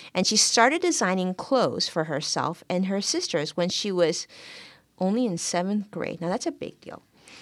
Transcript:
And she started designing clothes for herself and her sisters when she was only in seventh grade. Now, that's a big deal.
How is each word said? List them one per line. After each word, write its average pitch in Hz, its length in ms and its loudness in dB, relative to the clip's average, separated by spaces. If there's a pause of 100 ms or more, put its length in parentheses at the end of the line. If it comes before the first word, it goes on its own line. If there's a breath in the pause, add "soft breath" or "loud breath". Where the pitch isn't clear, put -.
(140 loud breath)
And 185 120 2
she 214 100 2
started 262 440 6
designing 185 540 2
clothes 185 540 0
for 160 160 -2
herself 151 680 -4
and 185 160 0
her 196 160 -2
sisters 185 540 -2
when 175 120 0
she 196 240 -2
was 170 340 2 (720 loud breath)
only 214 280 2
in 180 100 -2
seventh 196 540 -2
grade. - 300 -6
Now, 165 80 -4
that's 220 180 -2
a 320 60 -2
big - 280 -12
deal. - 220 -16 (400 soft breath)